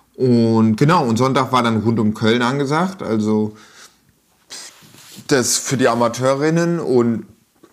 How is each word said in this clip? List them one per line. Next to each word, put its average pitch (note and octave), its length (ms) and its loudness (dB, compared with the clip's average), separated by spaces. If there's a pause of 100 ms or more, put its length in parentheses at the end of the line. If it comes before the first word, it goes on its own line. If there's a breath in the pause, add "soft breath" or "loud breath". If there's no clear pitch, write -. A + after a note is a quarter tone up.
(160 loud breath)
Und A2+ 600 2
genau, D3+ 300 2
und A2+ 100 0
Sonntag B2+ 360 0
war B2 100 2
dann A2+ 180 0
rund A2+ 180 0
um G#2+ 160 0
Köln A#2 280 0
angesagt, C#3+ 600 -2
also G#2+ 540 -2 (1700 loud breath)
das B2+ 300 0
für - 200 -4
die B2 120 2
Amateurinnen C#3 920 0
und A#2+ 460 0 (460)